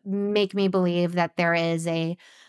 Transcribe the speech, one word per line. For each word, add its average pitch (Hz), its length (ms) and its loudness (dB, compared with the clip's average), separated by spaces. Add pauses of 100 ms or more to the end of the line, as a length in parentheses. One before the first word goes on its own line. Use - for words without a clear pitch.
make 202 500 -2
me 196 140 0
believe 175 460 0
that 170 240 -2
there 170 160 2
is 165 340 0
a 165 300 -2 (320)